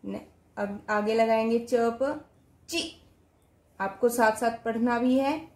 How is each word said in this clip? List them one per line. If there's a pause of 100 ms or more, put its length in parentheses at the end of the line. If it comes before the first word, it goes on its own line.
न-, (360)
अब
आगे
लगाएंगे
च
प, (420)
ची, (1000)
आपको
साथ
साथ
पढ़ना
भी
है।